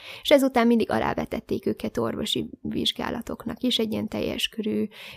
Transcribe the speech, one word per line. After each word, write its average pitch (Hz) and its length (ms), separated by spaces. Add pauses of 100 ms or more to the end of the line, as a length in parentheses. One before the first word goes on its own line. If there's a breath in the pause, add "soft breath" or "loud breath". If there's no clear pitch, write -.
(220 loud breath)
és - 80
ezután 262 360
mindig 233 240
alávetették - 760
őket 220 320
orvosi - 520 (100)
vizsgálatoknak - 1000
is, 254 160
egy 220 140
ilyen 214 160
teljes - 400
körű, 214 400 (280 loud breath)